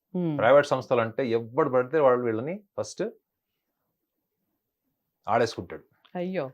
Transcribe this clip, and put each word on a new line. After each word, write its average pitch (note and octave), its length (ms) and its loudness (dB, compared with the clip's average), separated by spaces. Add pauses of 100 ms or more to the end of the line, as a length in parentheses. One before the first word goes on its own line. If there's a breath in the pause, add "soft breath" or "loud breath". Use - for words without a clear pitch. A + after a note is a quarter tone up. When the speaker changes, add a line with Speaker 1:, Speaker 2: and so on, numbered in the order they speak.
(180)
Speaker 1:
మ్మ్. E3 200 -2
Speaker 2:
ప్రైవేట్ C3+ 300 6
సంస్థలు B2+ 340 0
అంటే A2+ 260 -2
ఎవడు A#2 420 -2
పడితే B2+ 300 0
వాళ్ళు B2 260 4
వీళ్ళని B2 340 -4 (200)
ఫస్ట్ - 240 -8 (2250)
ఆడేసుకుంటాడు. G#2+ 880 -4
Speaker 1:
అయ్యో. F3 360 -6